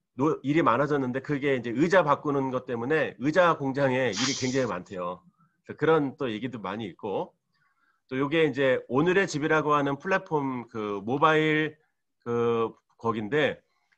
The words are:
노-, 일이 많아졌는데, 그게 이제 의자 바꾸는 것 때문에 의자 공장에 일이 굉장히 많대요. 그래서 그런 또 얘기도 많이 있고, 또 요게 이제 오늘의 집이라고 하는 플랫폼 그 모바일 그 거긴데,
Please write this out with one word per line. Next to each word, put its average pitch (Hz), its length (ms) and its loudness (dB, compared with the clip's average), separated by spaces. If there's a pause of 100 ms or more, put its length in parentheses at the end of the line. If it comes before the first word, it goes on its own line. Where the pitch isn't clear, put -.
(140)
노-, 143 280 0
일이 147 200 2
많아졌는데, 131 580 2
그게 143 360 -2
이제 120 180 -4
의자 170 280 4
바꾸는 139 480 0
것 127 160 -6
때문에 123 540 -2
의자 160 360 4
공장에 135 540 0
일이 120 300 -2
굉장히 127 260 0
많대요. 90 560 -8 (420)
그래서 - 140 -14
그런 147 400 2
또 131 140 -4
얘기도 123 280 -8
많이 101 260 -8
있고, 107 480 -6 (720)
또 131 100 -6
요게 147 280 2
이제 131 420 2
오늘의 175 400 2
집이라고 151 460 0
하는 139 240 0
플랫폼 147 720 -2
그 104 360 -6
모바일 156 760 2 (460)
그 117 480 0 (260)
거긴데, 110 640 -2 (380)